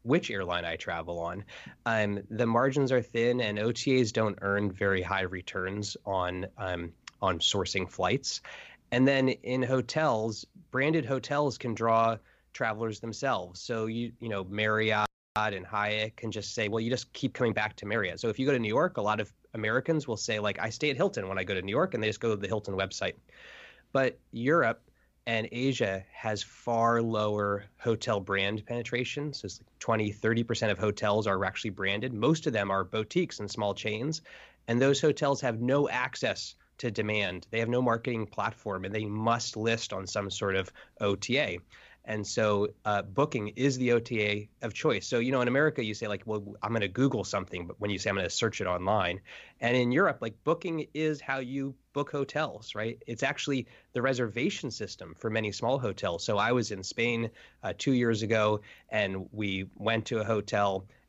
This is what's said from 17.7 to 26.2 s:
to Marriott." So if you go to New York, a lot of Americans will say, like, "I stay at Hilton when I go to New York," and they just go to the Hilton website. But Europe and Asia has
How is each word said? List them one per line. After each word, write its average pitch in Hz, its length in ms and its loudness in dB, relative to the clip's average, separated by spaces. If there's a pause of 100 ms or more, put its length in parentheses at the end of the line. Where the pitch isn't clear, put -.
to - 80 -12
Marriott." 101 340 -2
So 120 80 -2
if 107 120 -2
you 131 60 0
go 143 60 4
to 127 80 4
New 113 80 0
York, 147 300 2
a 113 40 -2
lot 107 200 2
of 101 100 -6 (220)
Americans 123 540 0
will 107 100 -2
say, 110 220 -2
like, 104 200 -2
"I 110 100 -2
stay 147 200 -2
at 131 80 -2
Hilton 135 320 0
when 95 80 -2
I 95 60 -2
go 95 100 -2
to 92 80 0
New 98 100 -4
York," 170 220 2
and 110 80 -2
they 110 60 2
just 107 120 -2
go 113 120 0
to 104 40 2
the 98 120 -6
Hilton 101 280 -2
website. 95 380 -2 (800)
But 135 260 2 (120)
Europe 123 500 2 (440)
and 113 260 0
Asia 117 520 0 (100)
has 107 280 -4